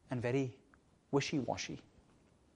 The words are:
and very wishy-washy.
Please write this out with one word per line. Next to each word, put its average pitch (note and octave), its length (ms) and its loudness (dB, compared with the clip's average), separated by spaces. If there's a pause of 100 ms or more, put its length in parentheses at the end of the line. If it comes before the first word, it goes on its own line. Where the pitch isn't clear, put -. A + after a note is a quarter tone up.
and B2 120 -2
very B2 300 0 (600)
wishy-washy. C#3 680 0 (760)